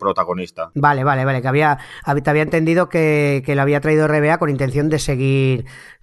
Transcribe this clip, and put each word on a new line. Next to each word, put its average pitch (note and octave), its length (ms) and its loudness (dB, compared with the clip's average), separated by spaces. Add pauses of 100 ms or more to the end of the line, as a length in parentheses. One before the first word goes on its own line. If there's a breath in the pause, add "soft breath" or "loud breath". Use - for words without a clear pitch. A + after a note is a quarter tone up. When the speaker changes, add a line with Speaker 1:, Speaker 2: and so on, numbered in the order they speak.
Speaker 1:
protagonista. F2+ 760 -4
Speaker 2:
Vale, C#3 300 2
vale, C3+ 180 0
vale, C3 180 -2
que C3 60 -4
había, C#3+ 300 2 (260 loud breath)
hab-, C#3+ 180 -2
te C#3+ 80 -2
había D3+ 140 4
entendido E3 460 0
que, D3 560 0
que C#3+ 100 -2
lo C#3 60 2
había C#3+ 180 2
traído D#3 240 2
R D3+ 160 2
B D3+ 120 2
A E3+ 60 2
con E3 120 0
intención C#3 400 0
de D3+ 100 0
seguir, C3+ 640 0 (360 loud breath)